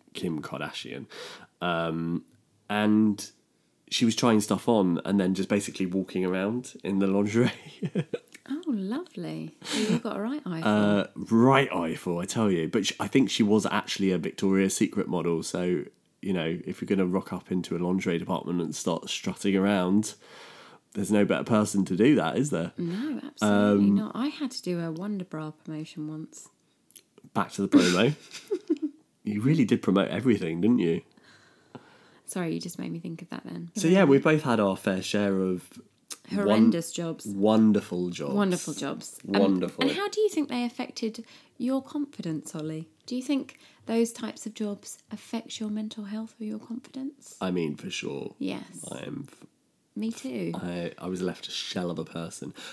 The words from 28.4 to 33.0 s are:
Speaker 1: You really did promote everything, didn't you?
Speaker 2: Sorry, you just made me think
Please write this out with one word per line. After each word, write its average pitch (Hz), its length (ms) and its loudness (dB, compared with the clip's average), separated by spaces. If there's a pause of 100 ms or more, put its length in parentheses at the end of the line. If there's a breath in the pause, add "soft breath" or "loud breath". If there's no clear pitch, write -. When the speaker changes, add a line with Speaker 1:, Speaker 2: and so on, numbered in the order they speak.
Speaker 1:
You 104 160 -2
really 139 240 4
did 113 160 2
promote 98 260 4
everything, 92 540 0
didn't 117 180 4
you? 85 220 2 (1200 loud breath)
Speaker 2:
Sorry, 170 280 -4
you 165 80 -4
just 170 180 -10
made 175 140 -8
me 170 60 -8
think 165 220 -10